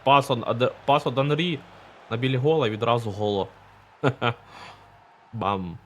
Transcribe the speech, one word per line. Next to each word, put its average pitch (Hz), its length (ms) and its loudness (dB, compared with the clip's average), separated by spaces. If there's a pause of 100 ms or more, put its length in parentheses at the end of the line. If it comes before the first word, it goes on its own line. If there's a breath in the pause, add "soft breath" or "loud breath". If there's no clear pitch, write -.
пас 139 260 6
од-, 120 160 -2
аде-, 117 260 0 (120)
пас 147 220 2
од 131 120 -2
Анрі 147 400 -2 (520)
на 113 60 -4
білі 131 200 -2
гола 143 300 2
і 107 40 0
відразу 113 400 0
голо. 101 380 -2 (540)
<laughs> 123 320 0 (1000 loud breath)
Бам. 95 540 -4